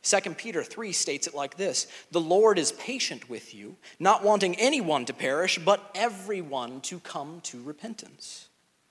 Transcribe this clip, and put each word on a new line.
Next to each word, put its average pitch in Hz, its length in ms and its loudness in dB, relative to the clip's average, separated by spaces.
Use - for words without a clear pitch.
Second 190 360 0
Peter 170 260 -4
three 214 280 -8
states 147 360 -2
it 165 60 -10
like 143 220 -6
this, 185 320 -2
"The 170 80 2
Lord 190 400 6
is 139 140 0
patient - 560 -6
with 113 240 -12
you, 104 240 -16
not 190 220 4
wanting 196 340 4
anyone 180 500 2
to 131 80 -6
perish, 151 460 0
but 196 360 2
everyone 180 840 -4
to 180 180 -10
come 160 420 -10
to - 220 -12
repentance." - 840 -14